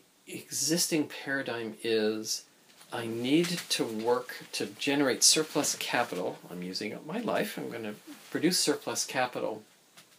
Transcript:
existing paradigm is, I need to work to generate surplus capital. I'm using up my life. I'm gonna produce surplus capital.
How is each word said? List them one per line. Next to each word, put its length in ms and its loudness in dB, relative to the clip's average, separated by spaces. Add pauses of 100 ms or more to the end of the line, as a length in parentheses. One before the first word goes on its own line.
(260)
existing 800 0
paradigm 760 -4
is, 600 2 (500)
I 140 -4
need 400 4
to 360 -2
work 680 0
to 140 -4
generate 540 2
surplus 540 4
capital. 600 0 (120)
I'm 120 -8
using 320 -6
up 120 -12
my 140 -6
life. 380 -2
I'm 140 -6
gonna 240 -8 (340)
produce 280 2
surplus 460 0
capital. 600 -2 (560)